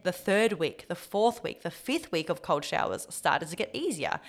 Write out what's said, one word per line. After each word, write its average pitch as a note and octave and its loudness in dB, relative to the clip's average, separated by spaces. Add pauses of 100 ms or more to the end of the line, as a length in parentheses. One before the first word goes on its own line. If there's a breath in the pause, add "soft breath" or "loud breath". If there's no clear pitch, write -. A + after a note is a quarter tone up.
the F3+ 2
third G#3 4
week, D#3 -2
the - -6
fourth A3+ 2
week, - -6
the E3+ -4
fifth - -4
week D#3+ 0
of - -2
cold D3 2
showers - -2
started D#3 0
to E3+ -8
get - -4
easier. C4 -2